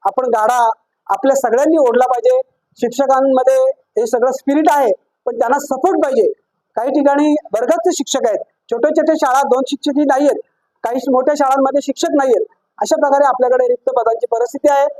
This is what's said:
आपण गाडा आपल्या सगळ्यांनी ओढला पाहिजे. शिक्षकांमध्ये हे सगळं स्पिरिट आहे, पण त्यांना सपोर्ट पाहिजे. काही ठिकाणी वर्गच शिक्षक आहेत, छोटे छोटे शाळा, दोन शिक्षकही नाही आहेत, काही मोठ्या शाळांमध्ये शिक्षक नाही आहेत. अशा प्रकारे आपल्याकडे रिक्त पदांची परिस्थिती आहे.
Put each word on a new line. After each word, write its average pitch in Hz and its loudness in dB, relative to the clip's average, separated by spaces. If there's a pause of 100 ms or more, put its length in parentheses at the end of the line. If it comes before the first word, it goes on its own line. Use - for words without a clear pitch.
आपण 220 -2
गाडा 233 0 (360)
आपल्या 262 0
सगळ्यांनी 277 0
ओढला 247 2
पाहिजे. 453 0 (340)
शिक्षकांमध्ये 262 0 (100)
हे 240 -4
सगळं 247 0
स्पिरिट 285 -2
आहे, 277 2 (340)
पण 233 -6
त्यांना 262 0
सपोर्ट 320 -2
पाहिजे. 254 0 (440)
काही 240 -4
ठिकाणी 285 2 (100)
वर्गच 247 -2
शिक्षक 269 -4
आहेत, 202 -2 (320)
छोटे 240 0
छोटे 311 0
शाळा, 277 0
दोन 269 0
शिक्षकही 285 -2
नाही 277 2
आहेत, 262 0 (440)
काही 254 -4
मोठ्या 262 2
शाळांमध्ये 269 0
शिक्षक - -4
नाही 269 2
आहेत. 220 2 (360)
अशा 302 0
प्रकारे 285 2
आपल्याकडे 254 2
रिक्त 247 -2
पदांची 226 -2
परिस्थिती 240 -2
आहे. 277 2 (140)